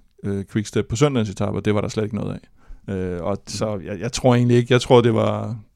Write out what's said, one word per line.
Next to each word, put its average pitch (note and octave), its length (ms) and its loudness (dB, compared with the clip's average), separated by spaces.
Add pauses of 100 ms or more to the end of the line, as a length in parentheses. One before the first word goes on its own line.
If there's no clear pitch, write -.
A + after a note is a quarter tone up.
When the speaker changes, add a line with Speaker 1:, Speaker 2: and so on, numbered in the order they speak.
(240)
Speaker 1:
øh, G2 280 -6
Quickstep G#2+ 380 -2
på A2+ 60 -4
søndagens B2+ 340 2
etape, G2+ 280 -4
og G2 80 -6
det G#2+ 100 0
var G#2 60 -2
der - 60 -4
slet G#2+ 160 -6
ikke G#2+ 120 -6
noget G2+ 240 -8 (480)
af. G2+ 60 -6
Øh, F#2 300 -6
og G2 160 -4
Speaker 2:
Mm. - 120 -20
Speaker 1:
så G#2+ 340 -6
jeg, F2+ 140 -10
jeg A2+ 120 -6
tror B2 240 4
egentlig A#2+ 220 4
ikke, B2 160 2
jeg A#2+ 80 6
tror, A#2+ 200 6
det A#2 120 4
var G#2+ 420 -2 (200)